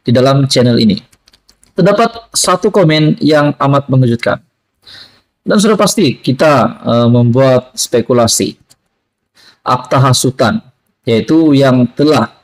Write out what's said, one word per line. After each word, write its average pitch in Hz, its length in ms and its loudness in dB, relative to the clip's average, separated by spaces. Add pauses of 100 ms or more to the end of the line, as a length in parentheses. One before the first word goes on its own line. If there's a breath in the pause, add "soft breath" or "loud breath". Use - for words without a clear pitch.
di - 80 -8
dalam 131 400 0
channel 120 320 0
ini. 107 160 0 (800)
Terdapat 208 560 -2
satu 190 400 -2
komen 156 480 0
yang 147 400 0
amat 139 320 -2
mengejutkan. 123 480 0 (1080 loud breath)
Dan 202 80 0
sudah 202 240 0
pasti 190 400 -2
kita, 135 640 0
eh, 120 240 0
membuat 123 640 2
spekulasi. 113 880 -4 (1040 soft breath)
Akta 127 320 -4
hasutan, 127 640 0 (480)
yaitu 143 480 2
yang 127 400 2
telah 143 480 0